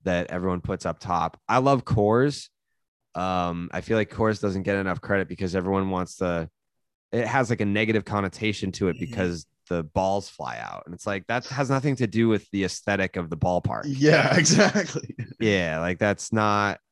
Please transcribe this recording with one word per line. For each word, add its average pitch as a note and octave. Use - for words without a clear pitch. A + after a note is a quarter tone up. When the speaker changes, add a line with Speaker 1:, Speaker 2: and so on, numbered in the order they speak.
Speaker 1:
that F2+
everyone F2+
puts F#2+
up E2
top. E2+
I A#2
love C3+
Coors. A2+
Um, F2
I F#2
feel A2+
like G#2+
Coors A2
doesn't F#2+
get G2
enough F#2+
credit G2
because F2+
everyone F#2+
wants F2+
to, E2+
it A#2
has, B2
like, A2+
a A2
negative G#2+
connotation G2+
to F#2+
it E2+
Speaker 2:
Mm-hmm. -
Speaker 1:
because F2
the E2+
balls G2
fly B1
out. G1+
And E2+
it's -
like, G2
that B2
has C3
nothing C3+
to B2
do A2+
with G#2+
the G2
aesthetic G2
of E2+
the E2
ballpark. F2
Speaker 3:
Yeah, C#3+
<laughs> -
Speaker 2:
Yeah. -
Speaker 3:
exactly. -
Speaker 1:
Yeah, F#2
like, F2
that's G#2
not. G#2